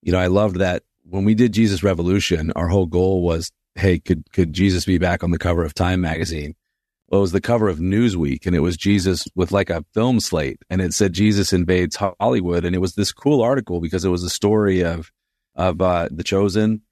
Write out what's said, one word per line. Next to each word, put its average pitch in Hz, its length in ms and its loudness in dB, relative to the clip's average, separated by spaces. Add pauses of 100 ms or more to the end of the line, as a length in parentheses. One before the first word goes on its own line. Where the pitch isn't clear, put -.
You 90 100 -2
know, 90 60 2
I 92 100 2
loved 98 280 2
that 90 280 -2 (180)
when 95 220 -6
we 107 100 4
did 113 180 2
Jesus 101 300 2
Revolution, 90 720 0
our 85 120 -2
whole 92 180 2
goal 90 360 0
was, 85 280 -2 (240)
hey, 90 240 2
could, 82 340 -2
could 82 220 0
Jesus 92 320 2
be 92 100 2
back 85 260 0
on 87 80 -2
the 85 80 0
cover 87 240 0
of 78 120 -6
Time 92 260 0
magazine? 80 540 -4 (540)
Well, 98 120 2
it - 20 2
was 90 100 0
the 95 100 2
cover 113 260 0
of 85 100 -2
Newsweek, 92 680 0
and 90 100 0
it 78 40 2
was 85 160 0
Jesus 95 580 0
with, 90 180 -2
like, 98 180 0
a 82 140 -6 (100)
film 117 260 2
slate, 76 380 -4 (100)
and 92 120 -2
it 90 120 -2
said, 98 200 2
"Jesus 101 400 2
invades 90 440 0
Hollywood." 92 680 -2
And 87 100 -2
it 90 60 0
was 92 160 -4
this 101 160 -2
cool 143 300 2
article 113 380 -2
because 85 240 -4
it 95 40 2
was 87 160 0
a 87 60 -4
story 104 520 2
of, 85 300 -4 (420)
of, 87 260 -2
uh, 90 300 0
The - 140 -8
Chosen 104 680 0